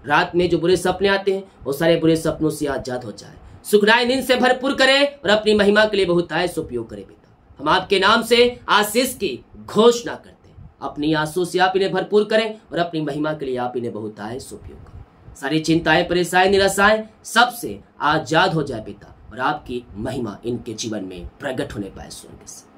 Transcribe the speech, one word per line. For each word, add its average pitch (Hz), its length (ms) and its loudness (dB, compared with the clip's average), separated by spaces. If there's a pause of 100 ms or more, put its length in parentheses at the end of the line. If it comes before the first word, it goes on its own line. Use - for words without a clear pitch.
रात 170 300 0
में 175 140 2
जो 170 80 2
बुरे 170 200 2
सपने 190 300 0
आते 196 280 0
हैं, 196 80 -8 (200)
वो 131 100 -4
सारे 165 240 4
बुरे 160 180 4
सपनों 156 340 -2
से 147 180 -4
आजाद 127 360 -6
हो 104 80 -12
जाए, - 240 -18 (280)
सुखदायी 214 420 4
नींद 254 180 0
से 254 120 2
भरपूर 254 400 0
करें 269 400 4
और - 140 -4
अपनी 214 240 4
महिमा 208 320 4
के 214 120 -2
लिए 190 80 2
बहुतायत 175 460 0
से 165 100 -6
उपयोग 117 280 -8
करें 101 160 -14
पिता। - 300 -20 (240)
हम 139 100 -2
आपके 185 300 2
नाम 214 240 4
से 240 360 2 (100)
आशीष 208 440 2
की 131 260 -6 (180)
घोषणा 165 580 2
करते - 340 -20
हैं। - 200 -20 (120)
अपनी 151 320 -2
आशीषों 156 320 -2
से 175 140 -4
आप 185 160 2
इन्हें 190 160 0
भरपूर 185 320 2
करें 214 360 -2 (120)
और 147 80 -2
अपनी 165 220 -2
महिमा 151 320 -4
के 151 120 -8
लिए 127 120 -4
आप 123 200 -6
इन्हें 117 160 -6
बहुतायत 107 480 -10
से 110 140 -18
उपयोग - 220 -20
करें। - 120 -20 (460)
सारी 147 240 -2
चिंताएं, 160 480 2
परेशानी, 180 420 2
निराशाएं 202 540 4 (200)
सबसे 190 560 0 (220)
आजाद 156 520 0
हो 156 100 -2
जाए 123 200 -8
पिता, 101 320 -18 (160)
और 110 80 -14
आपकी 127 440 -4 (140)
महिमा 113 480 -6
इनके 117 280 -8
जीवन 107 300 -6
में 90 240 -12 (120)
प्रकट 139 360 -8
होने 101 140 -8
पाए 78 200 -18
स्वर्ग - 380 -20
से। - 180 -20 (120)